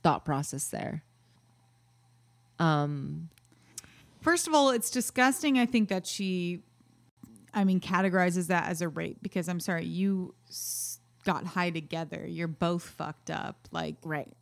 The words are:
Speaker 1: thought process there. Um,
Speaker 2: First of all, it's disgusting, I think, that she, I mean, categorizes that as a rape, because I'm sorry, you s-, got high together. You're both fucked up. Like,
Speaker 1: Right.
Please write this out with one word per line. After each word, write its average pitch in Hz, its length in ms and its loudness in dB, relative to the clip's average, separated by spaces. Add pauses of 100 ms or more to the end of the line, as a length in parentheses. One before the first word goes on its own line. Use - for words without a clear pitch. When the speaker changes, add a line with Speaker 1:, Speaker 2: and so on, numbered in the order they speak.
Speaker 1:
thought 143 220 4
process 143 440 -2
there. - 340 -6 (1600)
Um, 147 680 0 (920)
Speaker 2:
First 339 260 2
of 311 60 2
all, 285 160 8
it's 240 220 0
disgusting, 262 680 2
I 240 80 6
think, 226 240 2
that 185 160 -2
she, 180 540 -2 (960)
I 202 100 2
mean, 185 160 4
categorizes 180 680 2
that 175 220 2
as 170 120 -4
a 175 60 -2
rape, 160 360 -6
because 180 260 -4
I'm 175 100 -2
sorry, 170 260 -4
you 185 500 -2 (120)
s-, - 520 -8 (260)
got 185 220 -2
high 175 240 -2
together. 165 560 -8
You're 170 200 -4
both 170 360 0
fucked - 480 -10
up. - 400 -8
Like, 160 320 -4
Speaker 1:
Right. 151 280 -6 (100)